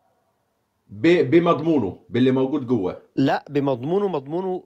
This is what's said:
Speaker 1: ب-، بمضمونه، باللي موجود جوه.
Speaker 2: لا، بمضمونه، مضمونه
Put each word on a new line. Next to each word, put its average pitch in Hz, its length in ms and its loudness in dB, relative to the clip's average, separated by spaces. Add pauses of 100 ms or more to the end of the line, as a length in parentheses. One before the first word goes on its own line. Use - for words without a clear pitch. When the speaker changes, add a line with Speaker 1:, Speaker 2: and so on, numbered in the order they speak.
(880)
Speaker 1:
ب-، 147 420 2
بمضمونه، 156 680 2 (100)
باللي 127 220 2
موجود 131 360 0
جوه. 98 340 -2 (140)
Speaker 2:
لا، 143 340 0
بمضمونه، 139 580 -2
مضمونه 175 580 -6